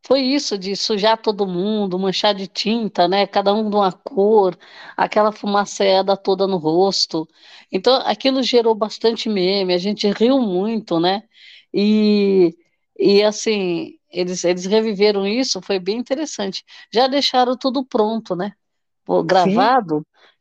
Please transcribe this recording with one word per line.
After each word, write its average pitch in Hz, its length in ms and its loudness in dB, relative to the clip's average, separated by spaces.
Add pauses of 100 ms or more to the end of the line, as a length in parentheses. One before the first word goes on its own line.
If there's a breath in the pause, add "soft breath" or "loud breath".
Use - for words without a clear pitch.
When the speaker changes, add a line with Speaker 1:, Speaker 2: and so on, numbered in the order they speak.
Speaker 1:
foi 269 180 2
isso 262 380 -2
de 190 180 -6
sujar 220 400 0
todo 208 300 -2
mundo, 190 520 -2
manchar 196 360 0
de 196 120 -8
tinta, 202 600 -2
né? 196 180 2
Cada 202 280 0
um 220 160 -2
de 202 60 -2
uma 196 160 2
cor, 202 640 2 (400 loud breath)
aquela 208 380 0
fumaceada 196 880 0
toda 196 280 0
no 190 120 -2
rosto. 165 680 0 (460 loud breath)
Então, 196 220 2 (100)
aquilo 262 380 -2
gerou 226 320 2
bastante 220 540 -2
meme, 190 440 0
a 180 60 0
gente 208 320 -4
riu 240 300 2
muito, 202 600 -2
né? 190 220 0 (500 loud breath)
E, 202 840 2 (420)
e 202 240 4
assim, 202 720 -2 (160)
eles, 180 320 -6
eles 180 240 0
reviveram 208 600 0
isso, 226 360 -2
foi 196 160 -4
bem 190 200 -4
interessante. 247 680 -6 (280 loud breath)
Já 240 140 4
deixaram 254 500 0
tudo 262 280 -4
pronto, 220 500 -2
né? 196 180 -6 (520)
Pô, 175 160 0
Speaker 2:
Sim. 165 60 -2
Speaker 1:
gravado. 185 800 2 (360 soft breath)